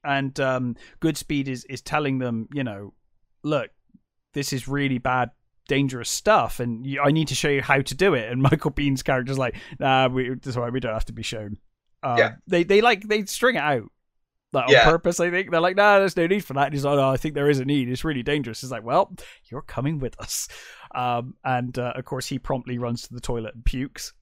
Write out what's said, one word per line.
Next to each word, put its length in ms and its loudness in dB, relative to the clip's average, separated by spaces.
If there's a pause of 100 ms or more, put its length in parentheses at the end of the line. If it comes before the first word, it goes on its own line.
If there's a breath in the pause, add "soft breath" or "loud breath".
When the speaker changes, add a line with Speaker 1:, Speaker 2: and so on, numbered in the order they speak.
Speaker 1:
and, 360 -2
um, 360 -2 (240 loud breath)
Goodspeed 480 -2
is, 160 -8
is 160 -12
telling 380 -2
them, 340 -4
you 120 -4
know, 280 -10 (500)
"Look, 280 -2 (640)
this 180 -4
is 160 -6
really 300 0
bad, 320 0 (380)
dangerous 420 0
stuff, 500 2
and 240 -4
y-, 180 -4
I 80 6
need 180 2
to 60 -4
show 140 0
you 140 2
how 180 2
to 140 -6
do 200 4
it." 160 -2
And 120 0
<laughs> 80 6
Michael 220 2
Biehn's 300 0
character's 360 0
like, 180 -2 (240 loud breath)
"Nah, 280 4
we, 260 -2
that's 220 -8
all 80 -2
right, 80 -4
we 80 -2
don't 120 -4
have 140 -2
to 80 -12
be 80 -12
shown." 340 -8 (460)
Um, 160 0
Speaker 2:
Yeah. 140 2 (140)
Speaker 1:
they, 160 2
they, 200 6
like, 260 2
they 160 0
string 320 0
it 60 0
out, 280 0 (640)
like, 140 0
on 60 6
Speaker 2:
Yeah. 120 8
Speaker 1:
purpose, 360 4
I 100 2
think. 200 -2
They're 100 2
like, 160 2
"Nah, 220 8
there's 180 2
no 100 2
need 180 0
for 100 -10
that." 120 2
And 80 -6
he's 100 -2
like, 100 2
"Oh, 20 4
no, 140 4
I 60 2
think 180 -4
there 160 4
is 100 4
a 40 -4
need. 240 0
It's 160 -4
really 180 -2
dangerous." 400 -4
It's 100 -10
like, 120 -10
"Well, 300 0 (360 loud breath)
you're 120 -10
coming 360 -4
with 220 -8
us." 280 -8 (460 loud breath)
Um, 400 -4 (100)
and, 340 -2
uh, 180 -2
of 80 -8
course, 240 -8
he 100 -6
promptly 400 -4
runs 300 -4
to 60 -18
the 60 -12
toilet 340 -6
and 100 -20
pukes. 580 -4